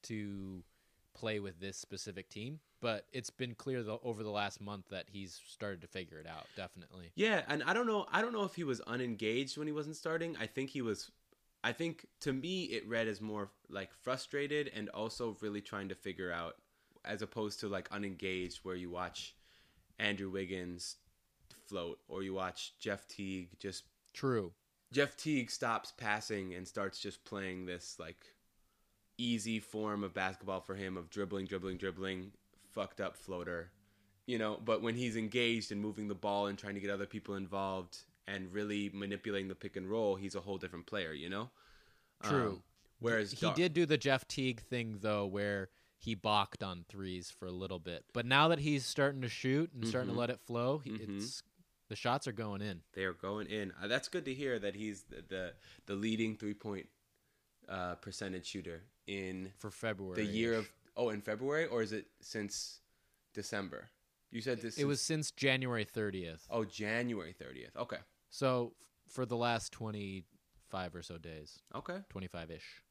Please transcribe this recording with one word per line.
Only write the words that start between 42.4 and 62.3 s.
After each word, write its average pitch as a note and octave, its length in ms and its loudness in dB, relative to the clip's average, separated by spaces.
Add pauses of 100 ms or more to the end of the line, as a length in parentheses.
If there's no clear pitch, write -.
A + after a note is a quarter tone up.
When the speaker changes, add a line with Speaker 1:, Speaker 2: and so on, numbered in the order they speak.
Speaker 2:
Um, F#2+ 140 -4 (360)
whereas A2+ 340 2
Speaker 1:
He - 140 0
Speaker 2:
Dar- G#2 80 4
Speaker 1:
did F3 180 6
do E3 140 6
the D3 100 6
Jeff C3+ 320 4
Teague B2+ 320 2
thing, A2+ 400 -2
though, G#2 240 4
where G2+ 460 0 (260)
he A2+ 180 -2
balked G#2 480 4
on F2 240 -4
threes F#2 440 -6
for - 160 -10
a F2+ 60 -4
little F#2 260 -2
bit. E2 340 -6
But A#2+ 140 0
now C#3 220 10
that E3 100 8
he's C#3+ 260 4
starting C#3 380 4
to A#2+ 80 0
shoot C#3+ 420 4
and A#2 140 -2
starting A2+ 220 2
to F#2+ 40 0
Speaker 2:
Mm-hmm. A#2+ 80 2
Speaker 1:
let A#2+ 100 2
it A#2+ 100 -4
flow, B2 380 2
he, C#3 120 -6
Speaker 2:
Mm-hmm. G#2+ 260 -2
Speaker 1:
it's, A2+ 260 -4 (460)
the G#2+ 80 -4
shots C3 300 2
are B2+ 60 -2
going G#2 300 -2
in. F#2+ 200 -4 (100)
Speaker 2:
They F#2+ 120 0
are F#2 100 2
going G2+ 320 -2
in. G2+ 340 -2
Uh, G2+ 60 -4
that's B2 220 2
good E3+ 180 -2
to C3 80 -2
hear C3 240 0
that G2 160 0
he's G#2 300 -4
the, D#2+ 240 -14
the, F#2 240 -4 (340)
the G2+ 80 -2
leading A2 420 2
three-point, G#2 520 -4 (800)
uh, F2+ 260 -2
percentage F#2 520 -6
shooter E2+ 360 -6 (240)
in F#2+ 520 -4
Speaker 1:
For G#2+ 120 -6
February. G2 540 0
Speaker 2:
the G2+ 40 2
year A2+ 260 4
of, G#2+ 140 2 (280)
oh, A#2 140 4
in G#2 100 -2
February? C3+ 460 2
Or A#2 160 2
is G#2 100 0
it G#2+ 140 -2 (140)
since - 600 -4 (540)